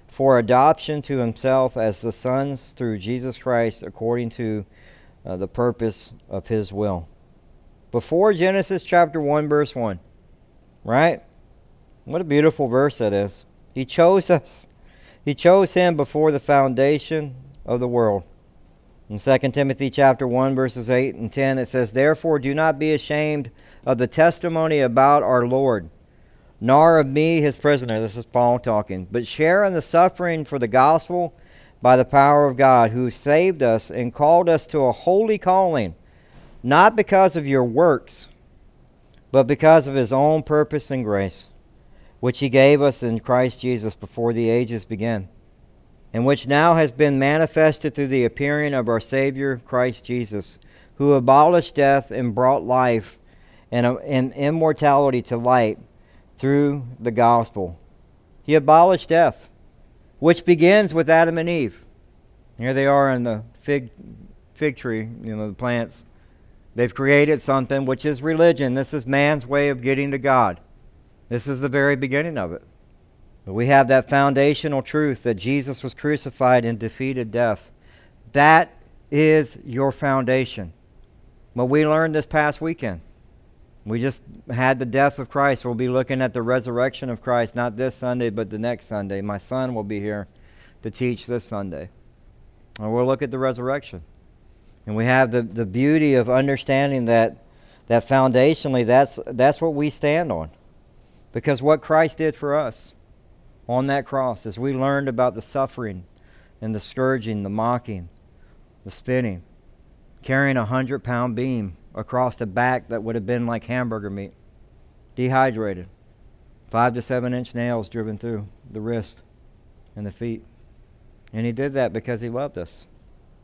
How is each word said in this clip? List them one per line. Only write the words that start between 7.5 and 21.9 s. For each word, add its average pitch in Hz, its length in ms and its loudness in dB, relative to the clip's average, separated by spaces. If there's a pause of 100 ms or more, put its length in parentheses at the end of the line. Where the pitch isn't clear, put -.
Before 185 420 0
Genesis 190 480 -2
chapter 165 380 2
one, 147 280 0
verse 147 260 0
one, 107 260 -4 (840)
right? 139 380 2 (800)
What 156 160 -6
a 185 40 -6
beautiful 147 440 2
verse 131 300 0
that 104 160 0
is. 101 320 -4 (280)
He 131 120 -6
chose 180 420 4
us. - 380 0 (580)
He 143 100 -4
chose 185 380 4
him 180 240 2
before 151 340 0
the 139 100 0
foundation 139 960 0 (280)
of 120 160 -2
the 123 80 -2
world. 110 360 0 (840)
In 104 100 -10
Second 131 340 0
Timothy 135 360 -2
chapter 135 380 2
one, 131 280 0
verses 123 360 -4
eight 127 240 0
and 110 180 -10
ten, 135 260 -2
it 123 80 -4
says, 120 260 -2